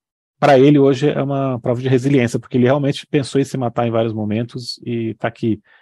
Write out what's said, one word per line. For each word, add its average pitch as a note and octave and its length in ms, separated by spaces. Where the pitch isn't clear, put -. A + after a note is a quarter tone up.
pra C#3 200
ele, D3 200
hoje C#3 300
é C#3+ 140
uma C3+ 380
prova B2 180
de C3 80
resiliência, C3 520
porque - 180
ele B2 80
realmente C#3 420
pensou C#3 320
em C#3 60
se - 120
matar A#2+ 300
em A2+ 40
vários A2+ 200
momentos A2 720
e A#2 280
tá - 160
aqui, - 320